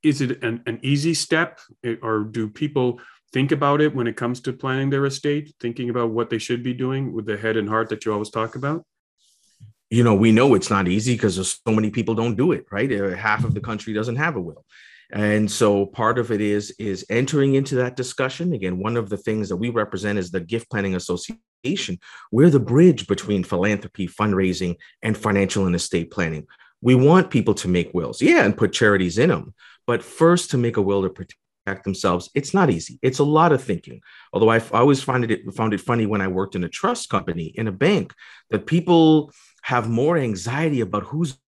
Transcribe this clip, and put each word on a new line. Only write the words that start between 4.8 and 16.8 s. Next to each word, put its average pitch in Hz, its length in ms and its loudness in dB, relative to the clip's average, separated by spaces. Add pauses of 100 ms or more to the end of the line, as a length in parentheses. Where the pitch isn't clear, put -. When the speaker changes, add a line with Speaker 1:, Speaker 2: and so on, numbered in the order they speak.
Speaker 1:
their 139 160 0
estate, 147 540 -4
thinking 120 320 -6
about 117 180 0
what 113 220 -2
they 113 80 -2
should 120 240 -4
be 123 100 -4
doing 131 400 -4
with 107 140 -6
the 104 100 -4
head 110 180 -2
and 104 140 -2
heart 110 200 -2
that 110 140 -6
you 110 80 -2
always 107 200 -4
talk 113 240 -6
about? 143 280 -6 (1080)
Speaker 2:
You 117 120 4
know, 110 120 6
we 110 160 6
know 123 240 6
it's 95 160 -2
not 98 160 2
easy 110 280 0
'cause 104 200 0
there's 92 320 -6
so 113 40 0
many 107 200 0
people 110 240 -2
don't 113 200 -2
do 143 160 2
it, - 200 -4
right? 117 200 -2
Uh, 98 240 -2
half 107 280 -2
of 110 100 -2
the 101 80 -4
country 110 320 -8
doesn't 113 220 -4
have 151 200 -2
a 98 60 -4
will. 82 240 -14 (460)
And 104 380 0
so 101 380 2
part 117 320 0
of 117 120 -4
it 104 80 -2
is, 104 380 -2
is 98 320 -6